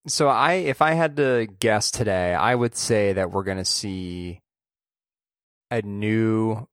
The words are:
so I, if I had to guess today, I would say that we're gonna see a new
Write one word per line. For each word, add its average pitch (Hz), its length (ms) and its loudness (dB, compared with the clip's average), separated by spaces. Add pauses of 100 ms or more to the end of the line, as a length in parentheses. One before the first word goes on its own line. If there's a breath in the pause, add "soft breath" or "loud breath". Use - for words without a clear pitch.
so - 200 0
I, 135 260 2
if 170 280 -2
I 156 120 4
had 160 220 0
to 127 320 2 (120)
guess 107 320 2
today, 92 420 0
I 98 220 2
would 120 200 0
say 104 380 2
that 92 180 -2
we're 98 120 -2
gonna 95 200 -4
see 90 800 -6 (1300)
a 117 100 -2
new 110 920 0